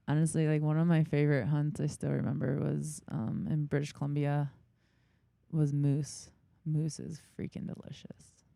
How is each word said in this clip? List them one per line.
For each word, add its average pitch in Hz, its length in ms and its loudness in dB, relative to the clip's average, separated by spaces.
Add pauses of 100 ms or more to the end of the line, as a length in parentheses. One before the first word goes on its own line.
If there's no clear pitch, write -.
Honestly, 156 420 2
like, 151 140 2
one 151 160 2
of 160 80 4
my 165 180 6
favorite 147 420 4
hunts 147 340 0
I 147 60 0
still 147 240 -4
remember 139 480 0
was, 147 500 -2
um, 87 420 -4
in 151 160 0
British 143 260 -2
Columbia, 143 580 -2 (1000)
was 151 200 2
moose. 143 580 0 (340)
Moose 156 340 -2
is 139 240 -10 (160)
freaking - 280 -8
delicious. - 880 -14